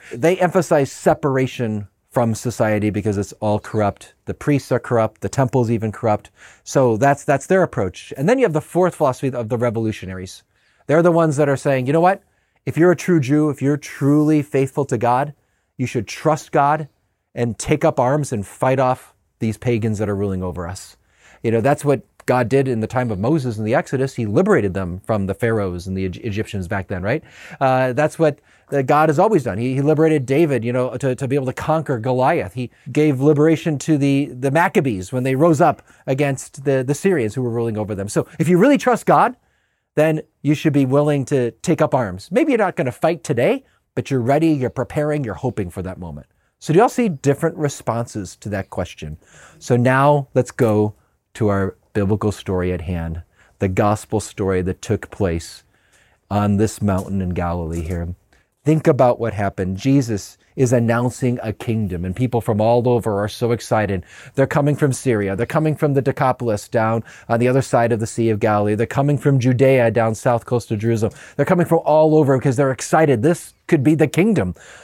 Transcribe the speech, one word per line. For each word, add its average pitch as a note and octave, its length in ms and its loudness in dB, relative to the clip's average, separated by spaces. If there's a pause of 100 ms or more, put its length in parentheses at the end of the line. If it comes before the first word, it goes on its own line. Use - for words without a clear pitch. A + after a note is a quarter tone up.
(140)
They D#3+ 240 0
emphasize E3 540 2
separation C3 960 -2 (240)
from A#2 240 0
society G#2+ 560 0
because G2+ 260 -2
it's G2+ 240 -6
all G#2 180 0
corrupt. - 540 -4 (100)
The F#2+ 100 -8
priests - 380 -2
are B2 80 2
corrupt, A2+ 400 0
the - 80 -6
temple's B2 420 0
even A2 220 -2
corrupt. G#2 380 -2 (340)
So A#3+ 320 2
that's, - 300 2
that's - 220 0
their F#3 160 4
approach. - 520 -4
And C#3+ 140 0
then C4 80 4
you B3+ 80 4
have E3 80 0
the D3+ 80 0
fourth F3 340 0
philosophy C3+ 380 0
of A#2 160 -6
the B2 80 0
revolutionaries. G#2+ 840 -4 (440)
They're D3+ 140 4
the E3+ 100 4
ones D#3+ 260 2
that C#3+ 120 2
are C3+ 80 0
saying, C3 300 -2
"You C#3+ 60 0
know E3 60 2
what? F#3 240 2 (420)
If - 120 -4
you're F3 140 6
a E3+ 40 2
true E3+ 240 2
Jew, D3 300 2
if C3 120 -6
you're C#3+ 140 2
truly D3 680 2
faithful C3+ 440 -2
to B2+ 120 -2
God, B2 360 0 (440)
you B2+ 80 -2
should A#2 220 -4
trust - 460 -2
God D3+ 340 0 (460)
and A#2+ 260 -4
take D3+ 240 0
up D#3 160 2
arms C3+ 320 0
and G#2 160 -4
fight C3 320 0
off C3 340 -2 (260)
these A2 180 -2
pagans A2 420 -2
that G#2+ 80 -2
are G2+ 80 -2
ruling F#2+ 260 -2
over F2 280 -6
us." - 260 -16 (480)
You A2+ 80 0
know, A2+ 80 2
that's C#3 240 0
what C#3+ 180 0 (240)
God B2 240 2
did C3+ 180 2
in A#2 120 -2
the G#2+ 80 -2
time B2 240 -2
of F#2 80 -4
Moses B2 380 -2
and G#2+ 100 -4
the A#2 80 2
Exodus. C3 400 -2
He A#2 100 -4
liberated A#2+ 480 2
them F2+ 320 -6
from G2+ 220 -2
the G2 80 -4
pharaohs G2 500 -2
and F#2+ 100 -6
the F#2+ 100 -2
Egy-, F2 120 -6
Egyptians G2+ 500 -6
back F#2+ 200 -6
then, F#2 160 -6
right? B2 200 -2 (380)
Uh, C3 320 2
that's D3 240 0
what, D#3 220 0 (320)
uh, C#3+ 100 0
God D3+ 280 4
has D3 100 2
always F#3+ 240 4
done. G#2 160 -4
He, B2+ 160 -2
he C#3 60 -2
liberated D3+ 440 2
David, C3+ 400 0
you A#2+ 80 -2
know, B2+ 240 -2
to, B2+ 160 -2
to B2+ 140 -6
be C3+ 80 -2
able C3+ 100 -2
to B2+ 80 -4
conquer D#3 460 -2
Goliath. B2+ 560 0
He B2 160 -8 (200)
gave D3 300 2
liberation D3+ 580 4
to D3+ 200 0
the, C#3 340 2
the B2+ 160 -4
Maccabees C3+ 640 0
when B2+ 80 -2
they C3 140 0
rose D#3+ 260 4
up - 220 2 (240)
against C3+ 580 -4
the, C3+ 180 2
the C#3 120 -2
Syrians C#3+ 400 0
who C3 80 -2
were A#2 80 -2
ruling A#2 260 -2
over G#2+ 160 -4
them. G2 160 -6
So - 180 -2 (120)
if D#3 100 0
you F3+ 80 6
really C4 220 6
trust A#3+ 260 0
God, F#3 300 4 (580)
then D#3 300 0 (180)
you D3 140 2
should D3+ 180 0
be C#3 140 4
willing C#3+ 380 2
to B2 260 0
take - 280 -2
up D3+ 140 2
arms. G2+ 380 -4
Maybe C#4+ 220 2
you're A3+ 40 2
not F#3+ 180 0
gonna C3 160 -2
fight E3 320 -2
today, F#3+ 400 0 (300)
but - 160 -6
you're C3+ 100 0
ready, C#3+ 280 2
you're C3+ 240 0
preparing, D3 520 -4
you're G2+ 120 -8
hoping G#2+ 340 -6
for F#2 140 -10
that F#2 160 -10
moment. D2+ 260 -14 (320)
So - 160 -4
do F3+ 60 6
y'all A#3+ 100 4
see A#3+ 180 -2
different D#3+ 480 -2
responses A#2+ 800 -6
to - 120 -12
that G2 220 -6
question? D#2 480 -10 (400)
So B2 180 0
now C3+ 560 2
let's B2+ 180 0
go G#2+ 440 0 (400)
to G#2+ 140 0
our G2 280 -2 (160)
biblical G#2 400 0
story F2+ 400 -4
at E2+ 80 -6
hand, E2 420 -6 (360)
the G2 100 0
gospel G#2 500 0
story F#2+ 420 -2
that F2+ 200 -6
took - 300 -4
place - 520 -4 (640)
on G#2 280 0
this G#2+ 240 -2
mountain F#2+ 400 -2
in F2+ 80 -4
Galilee E2+ 520 -4
here. F2 340 -6 (500)
Think D#3 220 2
about B2+ 320 4
what A2 140 -4
happened. F#2+ 440 -4
Jesus A#2+ 600 -2 (180)
is B2+ 180 2
announcing A#2+ 680 0
a A2 100 -6
kingdom, G2 500 -4
and F#2 120 -6
people A#2+ 260 -2
from G#2+ 180 -2
all A#2 300 2
over G#2+ 320 0
are G#2+ 60 -2
so A#2 240 -4
excited. G#2 520 -2 (300)
They're C3+ 140 2
coming D3 280 0
from C#3+ 160 0
Syria. G#2 440 -2
They're A#2+ 100 -2
coming D#3 300 -2
from D3 180 0
the C#3 80 2
Decapolis B2+ 680 -2
down A2+ 360 -2 (260)
on A#2 100 2
the A#2+ 80 2
other C3 140 2
side A#2 300 2
of A2+ 80 0
the A2 80 -4
Sea A2+ 220 0
of G#2+ 100 0
Galilee. G#2 340 2
They're A2+ 140 0
coming C#3+ 320 0
from C#3 200 2
Judea B2+ 520 4
down A2+ 240 0
south A#2+ 300 -2
close A#2+ 220 -4
to A2 100 -4
Jerusalem. A2 360 0 (220)
They're C#3+ 100 0
coming F3 220 2
from E3 180 2
all D#3 300 4
over C#3 240 4
because C3+ 160 0
they're C3+ 160 2
excited. C#3+ 500 2
This D#3+ 320 -2 (140)
could D3 160 2
be D3+ 100 4
the D3+ 140 2
kingdom. D#3 480 0 (280)